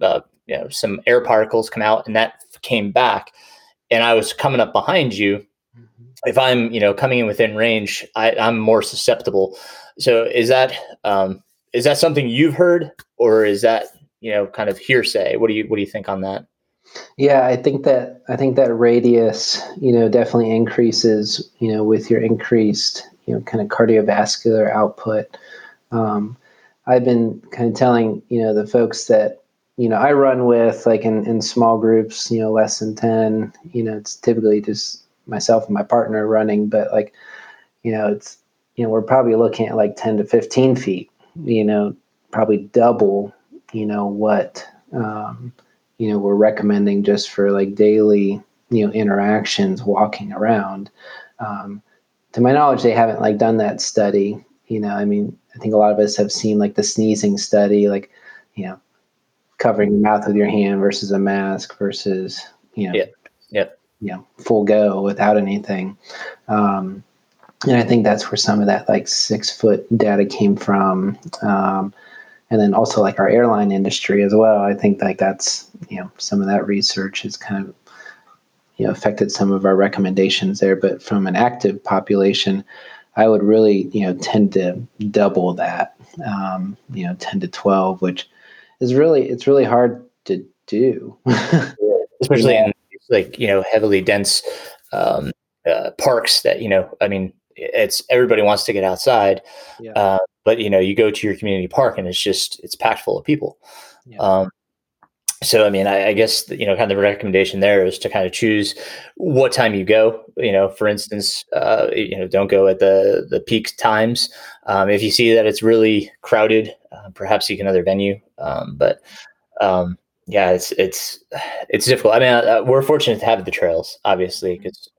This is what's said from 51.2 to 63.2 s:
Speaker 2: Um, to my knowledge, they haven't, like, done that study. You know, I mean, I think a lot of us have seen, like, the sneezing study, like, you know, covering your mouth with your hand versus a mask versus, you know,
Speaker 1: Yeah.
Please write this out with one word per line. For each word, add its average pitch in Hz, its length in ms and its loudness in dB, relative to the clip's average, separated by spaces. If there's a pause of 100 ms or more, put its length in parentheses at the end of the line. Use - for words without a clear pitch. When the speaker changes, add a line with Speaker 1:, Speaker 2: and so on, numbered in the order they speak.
Speaker 2:
Um, 101 420 -12 (500)
to 120 100 -2
my 123 120 4
knowledge, 143 300 4
they 120 80 4
haven't, 113 300 2
like, 107 160 2
done 113 200 2
that 104 240 -2
study. 104 600 0 (240)
You 110 120 -6
know, 104 100 -6
I 104 160 -4
mean, 104 320 -2 (180)
I 120 40 -20
think 110 140 -4
a 107 40 4
lot 107 140 6
of 104 80 0
us 104 160 2
have 104 160 0
seen, 107 260 -2
like, 104 180 0
the 104 80 0
sneezing 107 540 0
study, 104 520 2
like, 101 220 -4 (440)
you 95 100 -8
know, 92 140 -14 (800)
covering 104 340 0
your 104 100 2
mouth 107 260 0
with 104 80 0
your 104 120 2
hand 101 320 0
versus 98 320 -2
a 101 60 0
mask 98 640 -4
versus, 98 640 -6 (300)
you 101 120 -4
know, 90 60 -6
Speaker 1:
Yeah. 98 120 -2 (440)